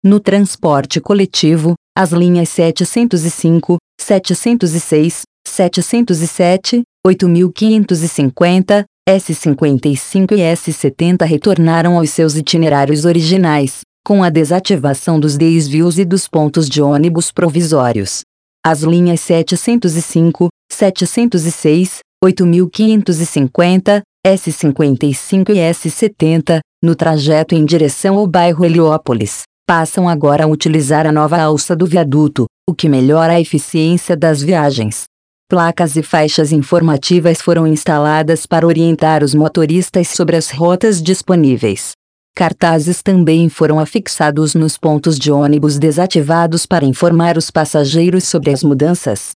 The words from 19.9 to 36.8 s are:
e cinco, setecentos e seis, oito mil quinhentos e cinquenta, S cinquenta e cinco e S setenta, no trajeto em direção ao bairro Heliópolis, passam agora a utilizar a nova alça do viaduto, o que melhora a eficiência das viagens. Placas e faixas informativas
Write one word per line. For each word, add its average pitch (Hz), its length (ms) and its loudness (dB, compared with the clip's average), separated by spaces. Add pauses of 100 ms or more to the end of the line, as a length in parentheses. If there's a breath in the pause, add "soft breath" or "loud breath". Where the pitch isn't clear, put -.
e 170 60 -2
cinco, 170 460 0 (220)
setecentos 190 760 -2
e 170 60 -2
seis, 165 480 0 (240)
oito 185 240 2
mil 175 220 2
quinhentos 214 520 0
e 170 60 -2
cinquenta, 185 760 0 (220)
S 190 280 0
cinquenta 143 540 0
e 139 80 0
cinco 190 380 0
e 202 60 2
S 170 320 -2
setenta, 165 720 0 (220)
no 165 120 2
trajeto 160 600 0
em 156 100 2
direção 160 540 0
ao 208 80 0
bairro 175 380 2
Heliópolis, 156 760 0 (240)
passam 175 420 0
agora 151 360 2
a - 20 2
utilizar 156 600 0
a 151 60 2
nova 151 260 0
alça 156 380 0
do 175 100 0
viaduto, 147 600 0 (220)
o 170 60 -4
que - 140 -2
melhora 151 460 2
a 170 60 2
eficiência 165 760 -2
das 151 260 0
viagens. 143 600 -2 (460)
Placas 170 460 0
e 160 60 0
faixas 156 500 0
informativas 160 880 0